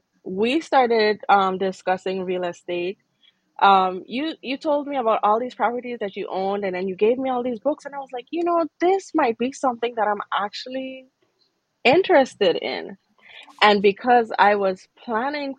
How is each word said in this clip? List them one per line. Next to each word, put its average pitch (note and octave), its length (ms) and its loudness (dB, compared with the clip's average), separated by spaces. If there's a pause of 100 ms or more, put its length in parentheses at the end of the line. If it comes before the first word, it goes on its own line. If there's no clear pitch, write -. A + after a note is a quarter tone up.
(240)
we A3+ 360 -2
started, A3+ 680 2
um, F#3+ 300 2
discussing F#3 640 -4
real F3+ 200 -4
estate, F3 540 -8 (640)
um, F#3 440 4
you, C#4+ 360 -6
you C4 160 -6
told D4 300 -2
me C#4+ 100 -6
about A3+ 240 0
all G#3+ 180 2
these B3 140 -6
properties A#3+ 460 -4
that G3+ 160 -6
you G3+ 140 -6
owned, G3 340 -2
and F#3 100 -4
then F#3 140 -4
you F#3 80 -6
gave A3 220 2
me C4 120 -4
all B3 120 -2
these A#3+ 180 -6
books, D4+ 260 -4
and C#4 80 -14
I C#4 60 -12
was C4+ 120 -16
like, B3 180 -12
"You E4+ 140 -4
know, E4+ 220 0 (140)
this F#4 340 0
might C4 240 0
be B3+ 140 -2
something A#3+ 440 -4
that G#3+ 120 0
I'm G#3 120 -2 (140)
actually C4 720 -8 (800)
interested C4 720 4
in." A2+ 420 -8 (640)
And G#3 200 6
because A3 560 2
I G#3 180 4
was F#3+ 320 -4 (160)
planning C4+ 540 -6